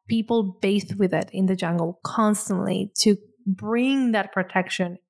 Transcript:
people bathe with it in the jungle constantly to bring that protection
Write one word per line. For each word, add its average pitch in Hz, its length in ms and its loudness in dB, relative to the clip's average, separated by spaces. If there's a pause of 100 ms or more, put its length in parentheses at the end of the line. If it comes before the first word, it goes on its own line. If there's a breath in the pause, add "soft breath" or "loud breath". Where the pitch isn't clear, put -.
people 226 340 2
bathe 196 520 0
with 196 200 2
it - 180 -2
in 190 140 0
the 185 100 2
jungle 170 460 -2
constantly 196 960 0
to 208 180 4 (300)
bring 233 680 0
that 202 200 0
protection 185 680 -2 (120)